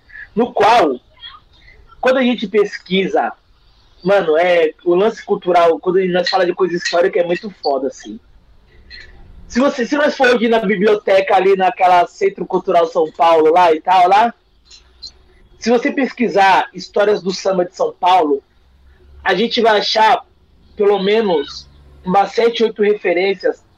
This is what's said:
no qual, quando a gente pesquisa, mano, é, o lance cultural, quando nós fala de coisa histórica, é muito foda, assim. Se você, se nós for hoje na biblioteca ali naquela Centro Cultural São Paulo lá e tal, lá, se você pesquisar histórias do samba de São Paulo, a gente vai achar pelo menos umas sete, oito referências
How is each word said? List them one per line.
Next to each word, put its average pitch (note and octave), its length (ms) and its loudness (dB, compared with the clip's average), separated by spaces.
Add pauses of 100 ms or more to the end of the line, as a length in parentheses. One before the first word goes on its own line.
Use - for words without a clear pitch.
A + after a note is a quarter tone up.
(360)
no A#3+ 180 -2
qual, G#3 460 2 (1040)
quando C4 180 0
a C4 40 0
gente A#3+ 240 -2
pesquisa, F#3 840 -2 (720)
mano, F3 340 0
é, E3+ 360 0 (120)
o F3 100 2
lance G#3+ 300 -2
cultural, F3 540 0
quando F#3 280 -2
nós F3 220 -2
fala F#3 160 -2
de F3 100 -2
coisa F3 220 -2
histórica, F3 440 -2
é F3 40 -2
muito F3 260 -6 (120)
foda, C3+ 260 -4
assim. A#2 300 -16 (1300)
Se - 140 -4
você, B3+ 260 -2
se D4 100 -4
nós D4 200 -2
for B3+ 180 2
hoje A3+ 140 0
na A3+ 100 2
biblioteca G3 760 0
ali F#3+ 200 2
naquela F3+ 500 2
Centro G3 380 -4
Cultural F3 420 0
São E3 260 -2
Paulo E3 400 4
lá F3 200 4
e D#3+ 80 -4
tal, F#3 280 2
lá, A3 260 2 (1200)
se A3+ 120 -4
você B3 220 0
pesquisar F#3+ 840 0
histórias G3+ 480 -2
do F#3 100 -6
samba F3+ 320 -2
de - 120 -14
São E3+ 160 -4
Paulo, D#3+ 500 0 (800)
a - 120 -2
gente A3+ 260 -2
vai G#3+ 180 2
achar G#3+ 460 0 (520)
pelo G3+ 260 0
menos F#3+ 680 -2 (360)
umas F#3+ 280 0
sete, A#3 320 0
oito G#3+ 180 -2
referências F#3+ 840 -2 (140)